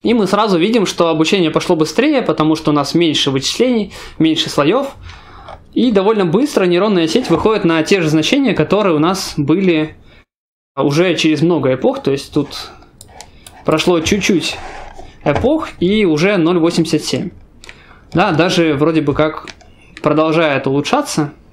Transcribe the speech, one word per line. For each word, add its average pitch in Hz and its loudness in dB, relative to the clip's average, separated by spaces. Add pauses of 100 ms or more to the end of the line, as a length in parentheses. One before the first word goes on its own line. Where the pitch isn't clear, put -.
И 214 0
мы 214 2
сразу 202 2
видим, 208 2
что 170 0
обучение 160 2
пошло 160 0
быстрее, 226 0
потому 156 0
что 151 -2
у 147 2
нас 143 0
меньше 156 0
вычислений, 214 -2 (260)
меньше 160 0
слоев. 220 0 (800)
И 240 2
довольно 196 2
быстро 208 0
нейронная 180 2
сеть 185 0
выходит 202 0
на 165 2
те 190 0
же 156 0
значения, 175 0
которые 190 0
у 147 0
нас 180 -2
были 156 0 (800)
уже 147 2
через 156 0
много 143 2
эпох. 262 -2
То 139 0
есть 139 -6
тут - -6 (960)
прошло 156 0
чуть-чуть 156 0 (680)
эпох 254 0 (100)
и 208 2
уже 175 2
ноль 175 2
восемьдесят 165 0
семь. - -6 (840)
Да, 185 2
даже 165 2
вроде 156 2
бы 143 -2
как 151 -2 (540)
продолжает 156 2
улучшаться. 143 -2 (200)